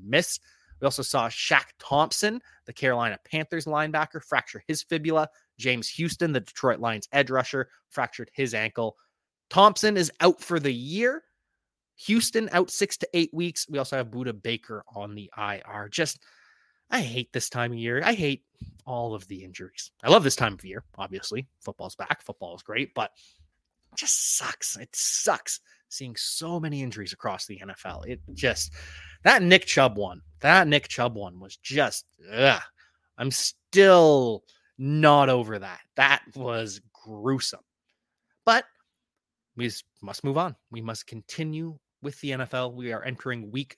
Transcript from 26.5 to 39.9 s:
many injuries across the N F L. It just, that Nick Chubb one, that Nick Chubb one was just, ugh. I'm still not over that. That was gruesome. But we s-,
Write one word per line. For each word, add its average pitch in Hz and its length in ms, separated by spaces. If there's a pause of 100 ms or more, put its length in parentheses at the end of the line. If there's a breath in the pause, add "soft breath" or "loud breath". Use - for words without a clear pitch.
many 147 220
injuries 104 300
across 95 340
the 95 140
N 98 100
F - 140
L. 90 180
It 120 180 (120)
just, - 400 (520 loud breath)
that 220 180
Nick 180 240
Chubb 123 320
one, 90 220 (200)
that 170 280
Nick 147 200
Chubb 120 280
one 92 240
was 95 160
just, - 480 (280)
ugh. 123 300 (540 soft breath)
I'm 131 160
still 156 1120 (340 soft breath)
not 147 500
over 113 300
that. 95 220 (160)
That 135 260 (140)
was 113 440 (120)
gruesome. 113 720 (840)
But 226 180 (920)
we 120 100
s-, - 160 (180)